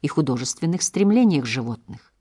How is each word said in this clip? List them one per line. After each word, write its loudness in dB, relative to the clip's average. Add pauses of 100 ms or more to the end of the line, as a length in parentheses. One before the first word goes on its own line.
и -4
художественных -2
стремлениях 4
животных. -8